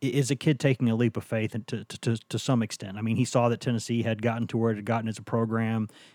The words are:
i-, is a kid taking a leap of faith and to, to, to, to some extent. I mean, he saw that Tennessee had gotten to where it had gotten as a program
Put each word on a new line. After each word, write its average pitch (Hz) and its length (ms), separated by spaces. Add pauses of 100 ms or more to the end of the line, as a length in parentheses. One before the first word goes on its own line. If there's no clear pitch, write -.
i-, 135 40
is 135 240
a 139 60
kid 147 220
taking 131 300
a 113 60
leap 117 220
of 107 80
faith 110 300
and 110 120
to, 110 180
to, - 160
to, 113 160
to - 220
some 120 240
extent. 101 360
I 110 40
mean, 113 140
he 127 80
saw 120 260
that 117 100
Tennessee 117 420
had 110 180
gotten 117 280
to - 80
where 113 160
it 104 40
had 104 80
gotten 113 240
as 104 100
a 110 40
program 113 640 (260)